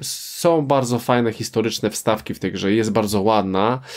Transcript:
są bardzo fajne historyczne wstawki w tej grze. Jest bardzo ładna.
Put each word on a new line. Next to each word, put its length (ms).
są 600
bardzo 380
fajne 340
historyczne 560
wstawki 440
w 60
tej 120
grze. 220
Jest 180
bardzo 300
ładna. 580